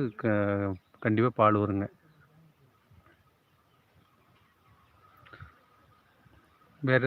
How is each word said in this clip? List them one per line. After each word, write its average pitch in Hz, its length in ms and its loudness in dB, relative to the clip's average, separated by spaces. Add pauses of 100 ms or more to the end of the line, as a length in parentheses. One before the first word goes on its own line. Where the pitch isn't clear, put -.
(160)
க-, 101 580 -2 (260)
கண்டிப்பா 113 360 2
பால் 107 260 4
வருங்க. 101 260 -2 (4000)
வேற 131 260 0